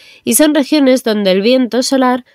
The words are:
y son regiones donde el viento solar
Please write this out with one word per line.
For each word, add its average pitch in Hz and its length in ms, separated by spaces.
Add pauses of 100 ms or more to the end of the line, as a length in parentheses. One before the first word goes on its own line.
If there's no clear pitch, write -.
(260)
y 240 80
son 302 200
regiones 269 520
donde 208 260
el 190 100
viento 247 420
solar 254 520